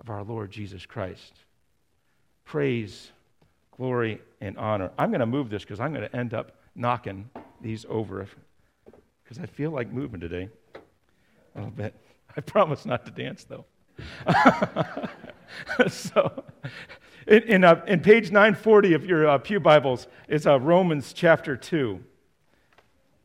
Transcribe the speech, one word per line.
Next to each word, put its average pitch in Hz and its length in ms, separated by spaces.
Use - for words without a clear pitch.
of 117 80
our 104 140
Lord 107 280
Jesus 98 360
Christ. - 480
Praise, 127 640
glory, 120 460
and 104 160
honor. 101 420
I'm 180 140
gonna 131 140
move 123 240
this 104 160
'cause 101 120
I'm 139 140
gonna 107 220
end 123 180
up - 240
knocking 113 540
these 113 300
over 98 320
if, 101 120
'cause 113 120
I 175 60
feel 147 280
like 120 180
moving 120 300
today 87 280
a - 840
little 104 120
bit. 104 240
I - 40
promise 165 460
not - 200
to - 40
dance, - 340
though. - 200
<laughs> - 840
So, - 560
in, 220 180
in, 185 200
uh, 170 240
in 185 120
page 214 300
nine 208 240
forty 208 380
of 147 140
your, 156 200
uh, 143 120
pew 202 200
Bibles 139 480
is, 147 180
uh, 143 140
Romans 165 520
chapter 160 440
two. 117 480